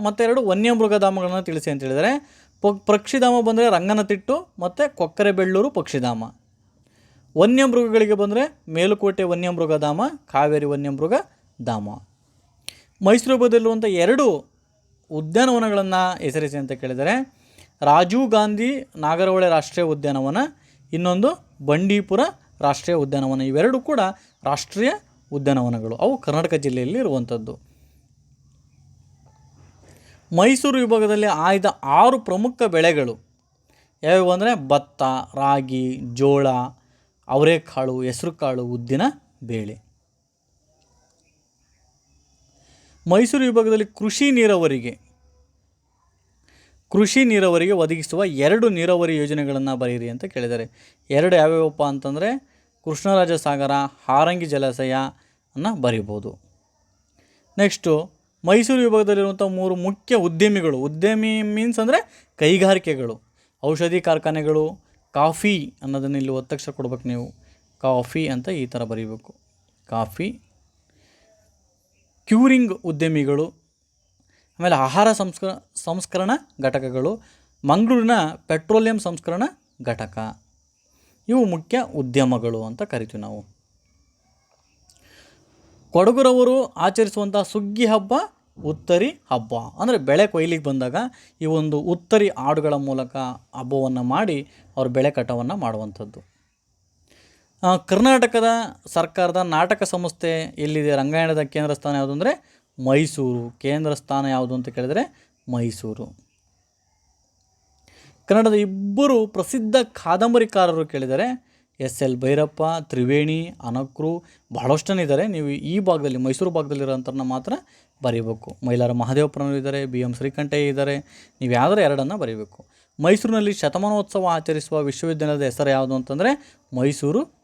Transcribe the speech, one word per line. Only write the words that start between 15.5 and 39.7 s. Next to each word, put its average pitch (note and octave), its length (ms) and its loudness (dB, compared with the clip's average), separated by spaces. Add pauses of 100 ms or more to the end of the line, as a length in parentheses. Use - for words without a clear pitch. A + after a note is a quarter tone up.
ಹೆಸರಿಸಿ D3 400 -4
ಅಂತ C#3 140 -6
ಕೇಳಿದರೆ C3 420 -4 (680)
ರಾಜೀವ್ F3 480 4
ಗಾಂಧಿ G#3+ 400 2 (260)
ನಾಗರಹೊಳೆ F3+ 540 2
ರಾಷ್ಟ್ರೀಯ E3 360 0
ಉದ್ಯಾನವನ, C#3+ 520 -2 (560)
ಇನ್ನೊಂದು F3+ 360 0 (360)
ಬಂಡೀಪುರ G3 560 2 (400)
ರಾಷ್ಟ್ರೀಯ C#3+ 340 0
ಉದ್ಯಾನವನ. C3+ 460 -2
ಇವೆರಡು E3+ 400 0
ಕೂಡ C#4 180 -2 (440)
ರಾಷ್ಟ್ರೀಯ F#3+ 480 -2 (400)
ಉದ್ಯಾನವನಗಳು, B2 640 -2
ಅವು B3+ 220 0
ಕರ್ನಾಟಕ D#3+ 360 -2
ಜಿಲ್ಲೆಯಲ್ಲಿ C#3 460 -2
ಇರುವಂಥದ್ದು. B2 720 -6 (2500)
ಮೈಸೂರು B3+ 480 4
ವಿಭಾಗದಲ್ಲಿ G#3+ 480 2
ಆಯ್ದ F3+ 380 2 (180)
ಆರು G3 360 6
ಪ್ರಮುಖ A3 440 -4
ಬೆಳೆಗಳು D#3+ 500 2 (880)
ಯಾವ್ಯಾವು F3+ 280 4
ಅಂದರೆ G3 200 2 (160)
ಭತ್ತ, C#3+ 340 0 (340)
ರಾಗಿ, C3 640 -2 (160)
ಜೋಳ, C#3 340 4 (800)
ಅವರೆಕಾಳು, C3+ 720 0
ಹೆಸರುಕಾಳು, B2+ 640 -4
ಉದ್ದಿನ A#2+ 360 -4 (420)
ಬೇಳೆ. A2+ 320 -8 (3250)